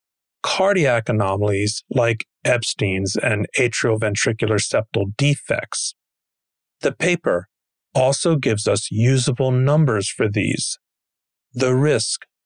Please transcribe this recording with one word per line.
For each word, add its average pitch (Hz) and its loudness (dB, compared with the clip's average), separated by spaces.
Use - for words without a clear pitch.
cardiac 156 2
anomalies 104 0
like 117 0
Epstein's 98 -2
and 104 -2
atrioventricular 110 0
septal 104 -2
defects. - -2
The 135 0
paper, 139 -2
also 139 2
gives 117 0
us 104 0
usable 127 2
numbers 127 2
for 110 -2
these. - -2
The 127 0
risk 143 0